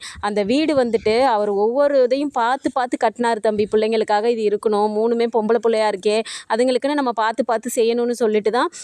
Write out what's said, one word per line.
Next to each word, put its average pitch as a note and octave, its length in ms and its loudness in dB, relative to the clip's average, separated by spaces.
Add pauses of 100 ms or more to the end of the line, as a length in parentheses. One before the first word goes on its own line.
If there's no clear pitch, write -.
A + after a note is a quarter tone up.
(200)
அந்த G#3 220 -2
வீடு C#4+ 320 0
வந்துட்டு A3 480 0
அவர் G#3+ 260 2
ஒவ்வொரு A3 360 2 (180)
இதையும் C4+ 280 0
பார்த்து B3+ 420 -2
பார்த்து B3+ 260 -2
கட்டினாரு A#3 420 0
தம்பி, G#3+ 240 0
பிள்ளைங்களுக்காக G#3+ 600 0
இது A#3 180 0
இருக்கணும், G#3 500 0
மூணுமே A#3 400 0
பொம்பளை A3+ 260 2
பிள்ளையா A3 300 2
இருக்கே, G#3 280 0 (320)
அதுங்களுக்குன்னு B3+ 460 0
நம்ம C4+ 180 0
பார்த்து A3+ 320 -2
பார்த்து A3+ 300 -4
செய்யணும்னு A#3+ 360 0
சொல்லிட்டு A3 400 0
தான் C4+ 200 0 (140)